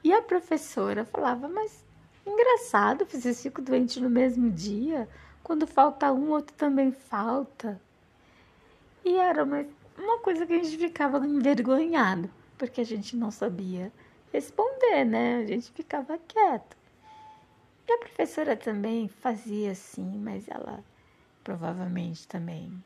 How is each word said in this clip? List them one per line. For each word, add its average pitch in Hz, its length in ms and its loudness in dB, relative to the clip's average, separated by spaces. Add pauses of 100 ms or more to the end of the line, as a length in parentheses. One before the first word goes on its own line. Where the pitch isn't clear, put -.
E 320 100 6
a 440 100 6
professora 262 800 -2
falava, 247 440 -4
"Mas 427 360 -6 (420)
engraçado, 392 800 2
vocês 247 360 -4
ficam 269 200 -8
doentes 254 340 2
no 247 120 0
mesmo 247 420 4
dia? 214 580 -4 (340)
Quando 311 240 0
falta 294 460 4
um, 277 180 0
outro 302 260 -2
também 269 360 2
falta." 226 880 -4 (1200)
E 359 120 4
era 349 280 4
uma, 285 220 -2 (320)
uma 440 220 0
coisa 339 260 0
que 330 60 0
a 339 100 4
gente 320 160 -4
ficava 285 480 0
envergonhado, 262 1040 2 (260)
porque 254 240 -6
a 240 40 -2
gente 220 320 -8
não 226 140 -2
sabia 185 600 -6 (400)
responder, 453 720 2
né? 240 340 2
A 226 80 -2
gente 233 260 -4
ficava 302 460 -6
quieto. 339 580 0 (1080)
E 466 60 2
a 466 60 4
professora 311 580 -2
também 220 520 -2
fazia 214 640 -4
assim, 190 460 -10
mas 202 300 -10
ela - 340 -10 (600)
provavelmente 175 840 -6
também 170 600 -10